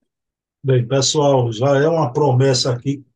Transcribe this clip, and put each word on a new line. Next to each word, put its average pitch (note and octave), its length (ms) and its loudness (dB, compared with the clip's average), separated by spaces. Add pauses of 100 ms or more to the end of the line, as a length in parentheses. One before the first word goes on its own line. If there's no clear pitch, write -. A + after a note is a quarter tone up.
(640)
Bem, B2+ 240 0
pessoal, C3+ 640 0
já C3+ 260 0
é D3 100 2
uma D#3+ 240 -2
promessa C3+ 600 0
aqui. C#3 320 -8 (120)